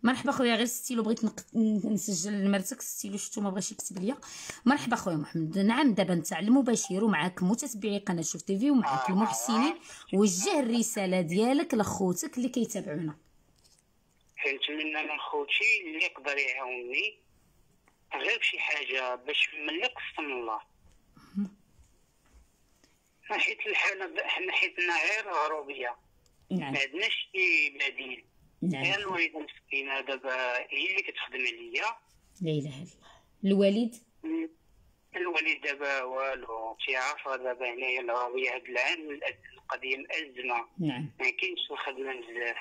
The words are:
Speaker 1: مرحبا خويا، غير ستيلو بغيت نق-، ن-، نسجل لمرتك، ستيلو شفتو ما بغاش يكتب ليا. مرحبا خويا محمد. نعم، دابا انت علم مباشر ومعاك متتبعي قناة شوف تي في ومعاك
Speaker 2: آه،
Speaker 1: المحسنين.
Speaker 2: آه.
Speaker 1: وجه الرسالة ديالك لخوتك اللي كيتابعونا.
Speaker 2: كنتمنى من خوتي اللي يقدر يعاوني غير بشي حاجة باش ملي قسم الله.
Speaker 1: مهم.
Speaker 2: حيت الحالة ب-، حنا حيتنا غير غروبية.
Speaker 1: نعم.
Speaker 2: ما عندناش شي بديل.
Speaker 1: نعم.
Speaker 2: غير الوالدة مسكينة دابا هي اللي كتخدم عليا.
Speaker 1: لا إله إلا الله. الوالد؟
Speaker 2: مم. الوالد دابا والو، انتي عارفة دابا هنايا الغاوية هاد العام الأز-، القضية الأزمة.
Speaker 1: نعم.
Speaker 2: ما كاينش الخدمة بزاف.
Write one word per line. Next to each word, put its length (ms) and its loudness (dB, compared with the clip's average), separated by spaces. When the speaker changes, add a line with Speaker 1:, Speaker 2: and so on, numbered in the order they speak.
Speaker 1:
مرحبا 280 2
خويا، 240 4
غير 100 2
ستيلو 380 -2
بغيت 220 0
نق-، 300 -4
ن-، 380 2
نسجل 400 -2
لمرتك، 480 0
ستيلو 360 -8
شفتو 240 -6
ما 80 0
بغاش 220 -4
يكتب 280 -8
ليا. 180 0
مرحبا 300 4
خويا 200 0
محمد. 440 0
نعم، 340 6
دابا 200 4
انت 200 0
علم 240 6
مباشر 460 4
ومعاك 400 4
متتبعي 560 2
قناة 220 0
شوف 200 -4
تي 180 0
في 120 6
ومعاك 380 4
Speaker 2:
آه، 40 2
Speaker 1:
المحسنين. 600 4
Speaker 2:
آه. 440 -6
Speaker 1:
وجه 420 4
الرسالة 640 2
ديالك 520 2
لخوتك 640 0
اللي 120 0
كيتابعونا. 680 -2
Speaker 2:
كنتمنى 600 -4
من 160 -6
خوتي 680 0
اللي 180 -2
يقدر 320 -4
يعاوني 840 -4
غير 240 -2
بشي 200 -2
حاجة 560 -2
باش 340 -2
ملي 180 -2
قسم 460 -6
الله. 280 -4
Speaker 1:
مهم. 180 -4
Speaker 2:
حيت 440 -2
الحالة 380 0
ب-، 140 -8
حنا 320 -2
حيتنا 420 0
غير 300 -2
غروبية. 640 -2
Speaker 1:
نعم. 220 -2
Speaker 2:
ما 60 0
عندناش 520 -2
شي 380 4
بديل. 540 -6
Speaker 1:
نعم. 220 0
Speaker 2:
غير 160 2
الوالدة 400 -2
مسكينة 640 -6
دابا 560 -2
هي 340 -2
اللي 100 0
كتخدم 380 -8
عليا. 580 -2
Speaker 1:
لا 100 0
إله 80 2
إلا 160 -6
الله. 320 -16
الوالد؟ 500 4
Speaker 2:
مم. 260 -2
الوالد 480 0
دابا 400 -2
والو، 680 -4
انتي 240 -2
عارفة 400 -2
دابا 380 -4
هنايا 280 -2
الغاوية 540 0
هاد 80 -8
العام 560 -2
الأز-، 380 -8
القضية 380 -4
الأزمة. 680 -6
Speaker 1:
نعم. 300 -2
Speaker 2:
ما 100 2
كاينش 300 -4
الخدمة 420 -6
بزاف. 480 -6